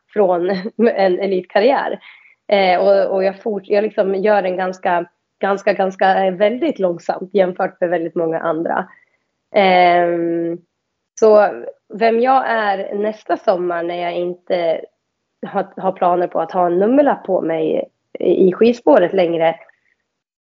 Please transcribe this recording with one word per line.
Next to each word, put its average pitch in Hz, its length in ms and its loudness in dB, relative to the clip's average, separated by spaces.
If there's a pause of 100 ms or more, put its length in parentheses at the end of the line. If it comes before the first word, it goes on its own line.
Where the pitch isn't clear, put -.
(140)
från 180 360 0
<laughs> 196 280 -6 (100)
en 190 320 0
elitkarriär. 196 800 -2 (480)
Eh, 190 320 2
och, 196 260 2 (100)
och 190 80 0
jag 190 180 -4
fort-, 202 260 -6
jag, 202 160 0
liksom, 202 320 -2
gör 202 280 2
en 190 140 -4
ganska, 185 480 -4 (360)
ganska, 196 320 0
ganska, 190 520 0
eh, 185 80 0
väldigt 226 460 -2
långsamt 180 540 -4
jämfört 185 480 0
med 175 80 0
väldigt 170 260 -4
många 165 240 -2
andra. 165 480 -4 (680)
Ehm, 175 1040 2 (600)
så 208 300 6 (440)
vem 226 260 0
jag 262 300 2
är 208 460 -2
nästa 214 420 -4
sommar 175 460 -2
när 175 120 -6
jag 175 180 -6
inte 175 680 -4 (680)
har, 190 300 -6
har 185 140 -4
planer 180 360 0
på - 140 -4
att 160 100 -6
ha 180 140 0
en 175 140 0
nummerlapp 247 460 2
på 185 160 0
mig 160 480 -4 (300)
i, 185 280 2
i 180 60 2
skidspåret 233 600 2
längre, 165 420 0 (840)